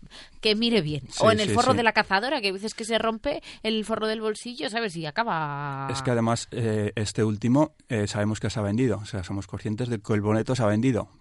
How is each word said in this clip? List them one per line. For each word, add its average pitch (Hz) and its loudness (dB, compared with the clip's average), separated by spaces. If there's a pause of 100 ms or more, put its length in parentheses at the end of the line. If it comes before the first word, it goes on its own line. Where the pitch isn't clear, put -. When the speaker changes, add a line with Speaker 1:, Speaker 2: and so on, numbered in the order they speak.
(420)
Speaker 1:
que 214 4
mire 226 4
bien. 151 -4
Speaker 2:
Sí, - -10
Speaker 1:
O - 8
en 214 4
el 202 0
Speaker 2:
sí, 208 2
Speaker 1:
forro 240 4
Speaker 2:
sí. - 4
Speaker 1:
de 240 2
la 220 6
cazadora, 220 2
que 202 -2
hay 190 0
veces 202 -6
que 226 -8
se 220 0
rompe 226 -2 (180)
el 220 0
forro 220 -2
del 220 -2
bolsillo, 240 -6
¿sabes? 220 -4
Y 165 -6
acaba 147 -4
Speaker 2:
Es 135 -4
que 131 0
además, 117 0
eh, 107 0
este 110 -2
último, 117 2 (120)
eh, 104 0
sabemos 107 -2
que 110 -4
se 113 -4
ha 104 -2
vendido, 104 0
o 104 -10
sea, 95 -8
somos 98 -8
conscientes 107 -6
de 113 -4
que - -2
el 104 2
boleto 110 2
se 123 0
ha - 4
vendido, 110 2 (120)